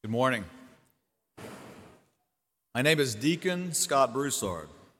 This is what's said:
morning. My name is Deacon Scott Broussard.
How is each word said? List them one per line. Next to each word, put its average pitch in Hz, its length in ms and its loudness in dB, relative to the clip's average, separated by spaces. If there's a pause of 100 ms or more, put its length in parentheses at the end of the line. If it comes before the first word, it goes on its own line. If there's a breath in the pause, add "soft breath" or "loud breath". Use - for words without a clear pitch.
morning. 117 360 0 (2250)
My 120 80 0
name 151 200 4
is 123 120 2
Deacon 170 600 -2
Scott 135 400 2
Broussard. 98 560 -4 (300)